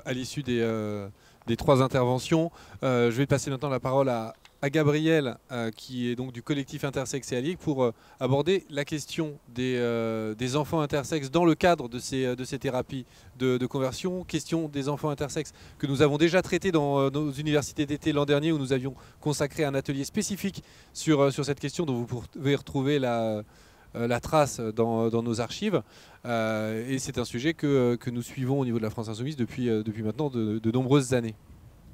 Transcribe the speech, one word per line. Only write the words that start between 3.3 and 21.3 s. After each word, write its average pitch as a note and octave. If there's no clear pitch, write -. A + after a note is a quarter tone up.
maintenant C#3
la B2+
parole C3+
à, A2+
à C#3+
Gabriel, D3+
euh, A#2
qui B2
est A#2+
donc B2+
du A#2+
collectif C#3
Intersexe C3+
et B2+
Alliés, D#3
pour, C3+
euh, A#2
aborder D3
la C#3+
question D3
des, B2+
euh, A2+
des B2
enfants D3+
intersexes C#3+
dans E3+
le D#3+
cadre E3
de B2
ces, C3
euh, B2
de B2+
ces C3
thérapies B2+
de, B2+
de B2
conversion. D#3+
Question E3
des C#3+
enfants D3
intersexes D3
que D3
nous C3+
avons D3
déjà E3+
traitée F#3
dans, C#3+
euh, C3+
nos D3
universités D3
d'été D3
l'an C#3+
dernier, D3
où D#3
nous C3+
avions C3
consacré D3+
un C#3
atelier C3+
spécifique -
sur, D3+
euh, C#3